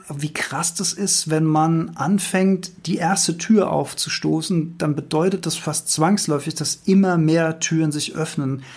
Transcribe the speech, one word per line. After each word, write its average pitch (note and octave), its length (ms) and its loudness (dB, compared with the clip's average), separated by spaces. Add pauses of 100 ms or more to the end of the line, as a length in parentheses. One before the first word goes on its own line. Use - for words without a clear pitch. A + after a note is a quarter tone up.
(160)
wie D3+ 160 -8
krass - 440 -4
das - 180 -4
ist, F#3 380 -2
wenn D#3 140 2
man D#3+ 500 2
anfängt, F#3+ 880 0
die F3 120 -2
erste E3+ 420 0
Tür G#3 320 4
aufzustoßen, D#3 1040 -2
dann D3+ 180 0
bedeutet E3+ 520 -2
das D#3+ 80 -4
fast - 340 -4
zwangsläufig, D#3+ 640 2
dass - 320 -6
immer F#3+ 320 4
mehr D#3+ 420 2
Türen D#3+ 320 0
sich D3 240 -4
öffnen, C#3+ 460 -4 (160)